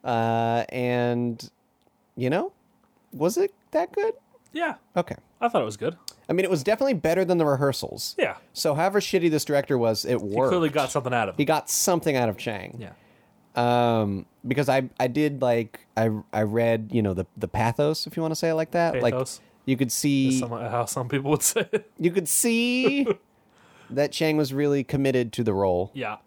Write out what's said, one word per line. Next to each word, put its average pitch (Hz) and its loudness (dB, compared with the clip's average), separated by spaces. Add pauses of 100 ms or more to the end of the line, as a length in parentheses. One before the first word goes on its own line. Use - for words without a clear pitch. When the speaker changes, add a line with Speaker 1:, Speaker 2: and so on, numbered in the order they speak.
Speaker 1:
Yeah. 131 -4
Speaker 2:
Uh, 117 2
and, 120 -2 (640)
you 127 -2
know, 208 -2 (600)
was 170 -2
it 392 -2 (160)
that 339 -2
good? 453 -2 (380)
Speaker 1:
Yeah. 320 -4 (220)
Speaker 2:
Okay. - -2 (260)
Speaker 1:
I 240 2
thought 208 0
it 110 -2
was 104 -8
good. 160 -6 (320)
Speaker 2:
I - 0
mean, 180 2
it 185 -4
was 156 0
definitely 233 2
better 170 2
than 175 2
the 160 4
rehearsals. - -2
Speaker 1:
Yeah. 113 0 (160)
Speaker 2:
So 151 -2
however 190 2
shitty 175 2
this 151 0
director 143 0
was, 113 2
it 120 0
Speaker 1:
He 101 -8
Speaker 2:
worked. 120 2
Speaker 1:
clearly 165 2
got 143 0
something 127 -2
out 113 0
of 90 -6
it. - -4
Speaker 2:
He 147 2
got 156 0
something 160 0
out 120 2
of 101 -2
Chang. 98 -8
Speaker 1:
Yeah. 110 -14 (640)
Speaker 2:
Um, 117 2 (220)
because 127 0
I, 131 2 (100)
I 127 2
did, 143 0
like, 117 0 (160)
I, 113 2 (220)
I 107 0
read, 113 0
you 117 2
know, 98 2
the, 90 -4 (100)
the 101 -6
pathos, 143 0
if 151 -12
you 165 -4
wanna 160 -2
say 165 -2
it 160 0
like 160 -2
that. 170 0
Speaker 1:
Pathos? 123 -2 (380)
Speaker 2:
Like, - -20 (180)
you 131 2
could 123 -2
see 139 2
Speaker 1:
Is 131 2
some, 120 -6
how 117 -4
some 123 -6
people 139 -2
would 147 2
say - 0
it. 214 -4
Speaker 2:
You 170 2
could 175 -2
see 247 2 (440)
Speaker 1:
<laughs> - -20
Speaker 2:
that 139 0
Chang 156 0
was 139 0
really 143 2
committed 131 2
to 120 -2
the 107 2
role. 95 2
Speaker 1:
Yeah. 107 -8 (100)